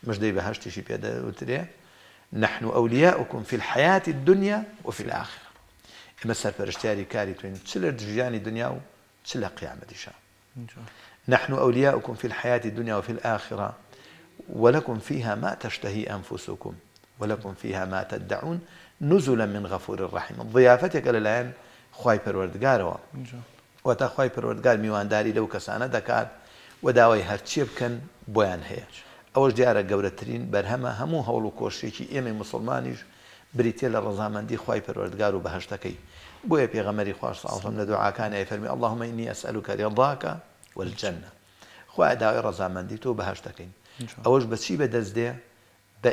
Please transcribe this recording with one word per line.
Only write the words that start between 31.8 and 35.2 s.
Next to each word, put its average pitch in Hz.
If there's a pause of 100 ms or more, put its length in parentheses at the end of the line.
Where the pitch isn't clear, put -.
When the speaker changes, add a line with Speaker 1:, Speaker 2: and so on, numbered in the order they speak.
Speaker 1:
ئێمەی 127
موسڵمانیش 123 (580)
بریتیە 120
لە 113
ڕەزامەندی 107
خوای 110
پەروەردگار 101